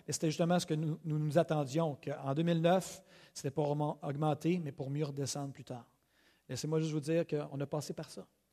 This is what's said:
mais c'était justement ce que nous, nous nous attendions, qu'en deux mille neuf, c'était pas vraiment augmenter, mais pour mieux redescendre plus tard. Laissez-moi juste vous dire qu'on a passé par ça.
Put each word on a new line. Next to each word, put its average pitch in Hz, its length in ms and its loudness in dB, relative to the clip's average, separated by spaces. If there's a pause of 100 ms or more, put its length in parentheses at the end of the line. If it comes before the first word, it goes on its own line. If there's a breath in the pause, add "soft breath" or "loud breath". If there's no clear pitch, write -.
mais 156 60 -6
c'était 160 160 0
justement 170 320 4
ce 175 60 -2
que - 80 0
nous, 156 320 0
nous 151 140 0
nous 151 180 4
attendions, 151 640 2
qu'en 139 300 -2
deux 160 100 2
mille 170 180 2
neuf, 175 400 2 (320 loud breath)
c'était - 180 -6
pas 156 120 -2
vraiment 147 380 0
augmenter, 156 580 0
mais 151 120 -6
pour 135 180 -6
mieux 147 140 -2
redescendre 143 480 -4
plus 131 140 -16
tard. 120 200 -12 (600 soft breath)
Laissez-moi 156 320 0
juste 160 140 0
vous 151 80 0
dire 160 260 0
qu'on 147 320 -4
a 143 60 -2
passé 151 280 -4
par 156 160 -10
ça. - 160 -14 (280)